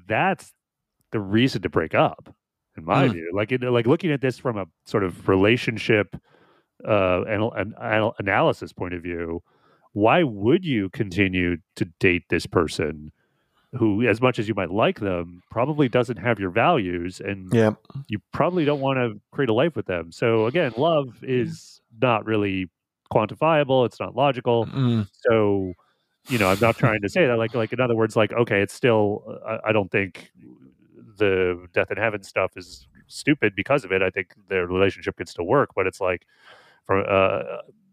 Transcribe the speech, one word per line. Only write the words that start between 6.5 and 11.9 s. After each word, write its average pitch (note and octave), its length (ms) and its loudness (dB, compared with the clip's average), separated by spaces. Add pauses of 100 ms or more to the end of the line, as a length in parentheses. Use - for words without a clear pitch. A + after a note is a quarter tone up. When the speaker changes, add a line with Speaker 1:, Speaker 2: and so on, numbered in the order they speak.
Speaker 1:
uh, F#2+ 440 2
anal-, A2 240 -2
an-, G#2 280 -6
anal-, A2 380 0
analysis G#2+ 540 0
point F2 220 -8
of E2+ 80 -8
view, E2+ 380 -6 (520)
why A#2+ 320 4
would B2 400 0
you G#2+ 260 -2
continue F#2 680 0 (180)
to - 80 -4 (160)